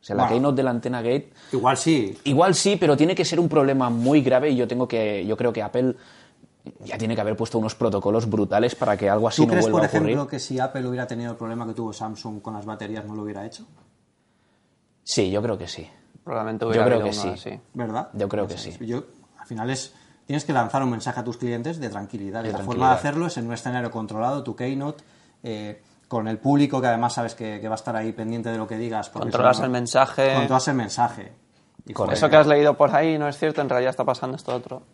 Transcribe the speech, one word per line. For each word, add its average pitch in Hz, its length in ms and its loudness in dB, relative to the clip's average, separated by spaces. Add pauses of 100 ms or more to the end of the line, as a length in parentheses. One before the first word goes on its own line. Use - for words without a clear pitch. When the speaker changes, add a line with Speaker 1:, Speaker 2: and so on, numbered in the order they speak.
Speaker 1:
O - 40 -20
sea, 101 120 -4
la 113 80 4
Speaker 2:
Bueno. 110 100 2
Speaker 1:
keynote 131 220 2
de 135 80 2
la 127 60 2
Antena 120 320 -4
Gate 127 280 -2 (220)
Speaker 2:
Igual 131 240 2
sí. 120 480 0
Speaker 1:
Igual 160 320 4
sí, 202 240 2
pero 151 160 6
tiene 160 180 4
que 185 100 0
ser 170 140 0
un 170 100 4
problema 135 420 4
muy 123 320 4
grave 127 280 4
y 131 60 2
yo 123 100 2
tengo 123 220 -2
que, 107 360 0
yo 104 120 0
creo 120 160 0
que 113 100 -4
Apple 123 320 0 (920)
ya - 140 -10
tiene 110 160 -2
que 110 60 -2
haber 104 160 -2
puesto 117 220 -2
unos 107 180 -2
protocolos 107 520 2
brutales 104 460 2
para 110 220 0
que 101 120 0
algo 107 200 4
así 156 140 4
Speaker 2:
¿Tú 151 40 8
Speaker 1:
no 117 60 2
Speaker 2:
crees, 180 140 4
Speaker 1:
vuelva - 120 2
Speaker 2:
por - 60 4
Speaker 1:
a 147 40 2
ocurrir. 107 260 2
Speaker 2:
ejemplo, 143 140 -2
que 139 120 -8
si 127 180 -6
Apple 131 300 -4
hubiera 127 180 -4
tenido 120 260 -8
el 113 40 -10
problema 117 300 -8
que 110 80 -8
tuvo 110 180 -6
Samsung 107 500 -10
con 110 120 -10
las 104 120 -12
baterías, 107 380 -10
no 104 100 -12
lo 107 80 -8
hubiera 104 240 -10
hecho? - 180 -16 (1400)
Speaker 1:
Sí, 95 260 0
yo 101 120 0
creo 110 160 -2
que 87 100 -10
sí. - 200 -14 (360)
Speaker 3:
Probablemente 113 400 -6
Speaker 1:
Yo 113 60 -2
Speaker 3:
hubiera 110 140 4
Speaker 1:
creo 117 160 4
Speaker 3:
habido 104 100 -2
Speaker 1:
que 104 180 -4
Speaker 3:
uno 92 80 -6
Speaker 1:
sí. 107 140 -12
Speaker 3:
así. 110 100 -12 (140)
Speaker 2:
¿Verdad? 120 380 -6
Speaker 1:
Yo 101 160 -4
creo 101 180 -2
que 85 80 -8
Speaker 2:
Eso - 140 -12
es, 85 80 -16
Speaker 1:
sí. 120 100 -12
Speaker 2:
yo, 123 180 -6 (340)
al - 80 -20
final 113 240 -6
es, - 240 -8 (320)
tienes 131 180 -4
que 160 80 -4
lanzar 131 300 2
un 131 80 0
mensaje 117 300 -6
a 110 40 -6
tus 120 140 -8
clientes 123 420 -6
de 123 80 -6
tranquilidad. 101 540 -8
Speaker 1:
De 113 80 -4
Speaker 2:
y - 20 -4
la 98 60 -6
Speaker 1:
tranquilidad. 98 80 -6
Speaker 2:
forma 123 240 2
de 127 40 8
hacerlo 147 320 0
es - 120 -6
en 117 80 -4
un 117 80 -6
escenario 123 360 -4
controlado, 113 520 -4
tu 120 120 -8
keynote, 139 480 -6 (400)
eh, 107 400 -10 (240)
con 110 220 -4
el 110 100 -4
público, 139 420 2
que 127 80 0
además 120 260 2
sabes 117 200 -4
que, 107 260 -10
que 110 80 -8
va 110 60 -2
a - 20 -6
estar 117 200 -8
ahí 110 160 -4
pendiente 113 380 -6
de 113 80 -4
lo 110 80 -6
que 110 100 -8
digas, 113 340 -6
porque 110 160 -8
Speaker 3:
Controlas 123 300 4
Speaker 2:
si - 60 -2
no, 135 40 0
Speaker 3:
el 127 60 0
mensaje. 131 640 2
Speaker 2:
controlas 135 340 2
el 143 60 0
mensaje. 110 580 -2 (540)
Y - 80 -12
Speaker 1:
Correcto. 95 240 2
Speaker 3:
Eso 151 120 4
que 156 60 8
has 151 100 10
leído 147 300 6
por 139 180 4
ahí 156 240 2
no 147 100 -2
es 139 100 -8
cierto, 151 240 -2
en 135 80 -2
realidad 127 200 2
está 135 140 -2
pasando 127 320 -2
esto 127 180 -6
otro. 123 280 -10 (120)